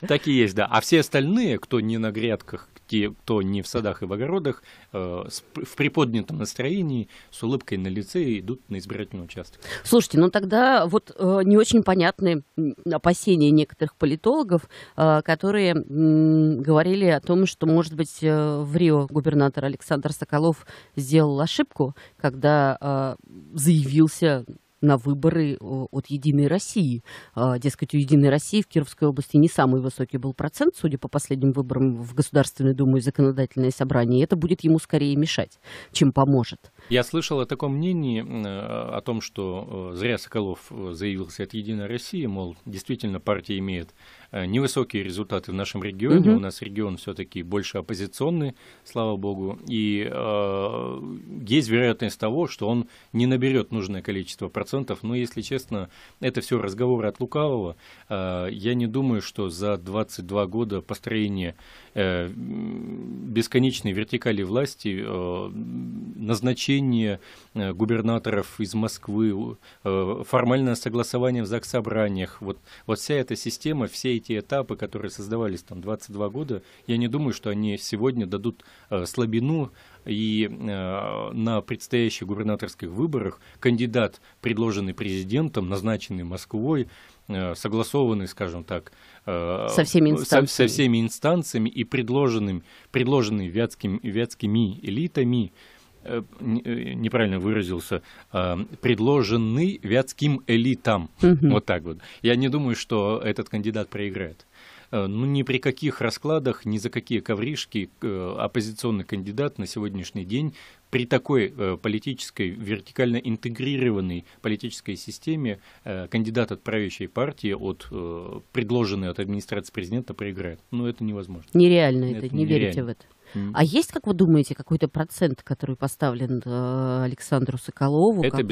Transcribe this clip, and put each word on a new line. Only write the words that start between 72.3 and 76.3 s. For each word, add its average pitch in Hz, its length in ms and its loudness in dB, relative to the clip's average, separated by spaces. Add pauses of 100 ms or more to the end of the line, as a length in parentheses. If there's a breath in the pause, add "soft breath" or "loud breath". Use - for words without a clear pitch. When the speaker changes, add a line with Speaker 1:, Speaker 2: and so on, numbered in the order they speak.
Speaker 1:
Вот, 98 160 -8 (280 loud breath)
вот 107 140 -2
вся 151 160 -4
эта 127 200 -2
система, 127 520 -4
все 123 280 -4
эти 110 240 -4
этапы, 120 360 -4
которые 101 360 -8
создавались 104 520 -6
там 92 180 -16
двадцать 104 300 -8
два 101 180 -4
года, 123 320 -8 (260 soft breath)